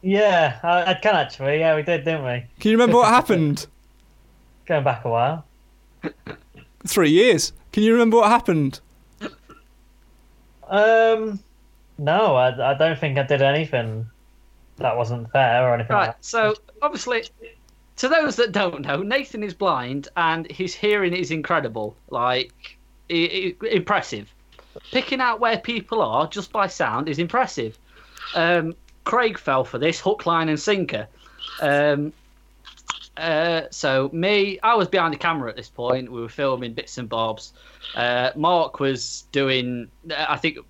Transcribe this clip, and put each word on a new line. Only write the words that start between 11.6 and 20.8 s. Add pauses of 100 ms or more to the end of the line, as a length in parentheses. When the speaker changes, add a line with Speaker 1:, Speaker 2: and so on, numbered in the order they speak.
Speaker 1:
no,
I,
I
don't
think
I
did
anything (680)
that
wasn't
fair
or
anything
Speaker 3:
Right,
Speaker 1:
like
that.
Speaker 3:
so (260)
obviously, (720)
to
those
that
don't
know,
Nathan
is
blind
and
his
hearing